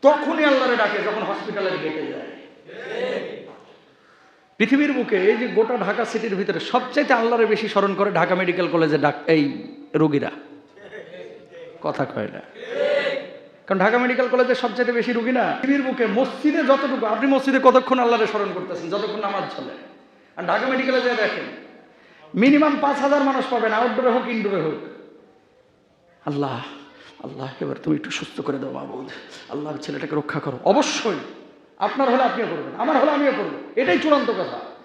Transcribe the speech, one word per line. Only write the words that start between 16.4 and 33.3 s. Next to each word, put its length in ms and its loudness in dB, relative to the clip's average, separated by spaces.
যতটুকু, 440 2
আপনি 240 0
মসজিদে 320 2
কতক্ষণ 360 6
আল্লাহরে 280 2
স্মরণ 280 -2
করতেছেন? 360 -8
যতক্ষণ 300 -4
নামাজ 360 -4
চলে। 160 -10
আর 100 -8
ঢাকা 200 0
মেডিকেলে 340 2
যেয়ে 140 0
দেখেন, 300 -2
মিনিমাম 460 6
পাঁচ 180 0
হাজার 260 2
মানুষ 260 0
পাবেন, 220 0
আউটডোরে 380 2
হোক, 180 0
ইনডোরে 340 -2
হোক। 120 -2
"আল্লাহ, 360 -4
আল্লাহ, 240 -10
এবার 220 -6
তুমি 140 0
একটু 140 -8
সুস্থ 300 -10
করে 180 -4
দাও 140 -8
মাবুদ, 380 -10
আল্লাহ, 260 -8
ছেলেটাকে 400 -6
রক্ষা 240 -4
করো।" 240 -8
অবশ্যই 540 2
আপনার 320 0
হলে 120 4
আপনিও 240 0
করবেন, 340 -6
আমার 160 2
হলে 140 6
আমিও 260 2